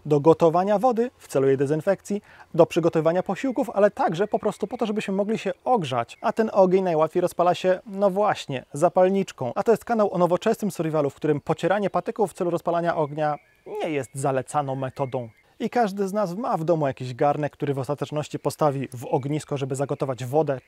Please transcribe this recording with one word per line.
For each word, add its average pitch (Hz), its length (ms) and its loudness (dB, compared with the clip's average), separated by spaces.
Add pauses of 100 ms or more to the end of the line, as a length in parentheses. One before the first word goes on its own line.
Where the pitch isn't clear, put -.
Do 147 140 4
gotowania 170 580 6
wody 240 400 2
w - 100 -20
celu 135 200 2
jej 135 80 4
dezynfekcji, 156 680 -2 (320)
do 160 120 6
przygotowywania 165 560 2
posiłków, 240 480 -4
ale 202 200 4
także 202 380 -2
po 220 100 -2
prostu 202 280 -4
po 247 100 -10
to, 233 100 -2
żebyśmy 208 280 -4
mogli 202 240 -2
się 190 140 -6 (120)
ogrzać. 135 560 -2
A 226 120 -2
ten 220 200 0
ogień 190 320 4
najłatwiej 160 360 2
rozpala 175 340 2
się, 185 320 0
no 196 240 0
właśnie, 180 600 -2
zapalniczką. 185 840 2
A 202 80 -4
to 233 100 4
jest - 120 0
kanał 220 300 0
o 185 40 -2
nowoczesnym 180 520 0
survivalu, 156 400 -2
w - 40 -20
którym 151 260 0
pocieranie 180 500 -2
patyków 196 400 -2
w - 40 -20
celu 175 160 -2
rozpalania 170 460 -2
ognia 151 420 -2 (280)
nie 392 240 -6
jest 139 240 -4
zalecaną 139 600 -2
metodą. 131 540 -6 (320)
I 233 100 -4
każdy 202 380 -2
z 185 40 -8
nas 196 220 -2
ma 240 220 -4
w 160 80 -2
domu 156 220 2
jakiś 127 280 -6
garnek, 143 380 0
który 139 220 -4
w 135 40 -4
ostateczności 147 600 -6
postawi 139 540 -2
w 123 140 -12
ognisko, 143 500 -4
żeby 135 180 -6
zagotować 135 500 -4
wodę 139 440 0